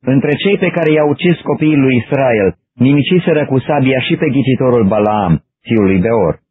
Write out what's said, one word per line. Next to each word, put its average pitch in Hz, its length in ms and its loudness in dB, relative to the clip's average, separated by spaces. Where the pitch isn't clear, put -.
Între 139 320 0
cei 202 160 0
pe 180 180 -2
care 160 160 0
i-au 151 160 2
ucis 160 320 0
copiii 156 360 -2
lui 131 200 2
Israel, 117 600 0
nimiciseră 147 720 0
cu 131 120 -2
sabia 135 420 0
și 165 160 -4
pe 165 120 -2
ghicitorul 123 580 0
Balaam, 104 580 0
fiul 110 240 0
lui 95 140 2
Beor. 98 420 -2